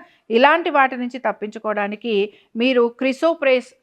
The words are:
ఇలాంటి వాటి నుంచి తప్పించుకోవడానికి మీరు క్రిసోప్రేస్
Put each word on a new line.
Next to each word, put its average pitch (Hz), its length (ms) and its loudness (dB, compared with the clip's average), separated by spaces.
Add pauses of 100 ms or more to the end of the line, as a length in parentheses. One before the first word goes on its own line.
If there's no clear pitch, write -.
(320)
ఇలాంటి 302 380 2
వాటి 269 280 2
నుంచి 247 220 -8
తప్పించుకోవడానికి 208 1120 -4 (220)
మీరు 240 440 2
క్రిసోప్రేస్ 269 680 0 (160)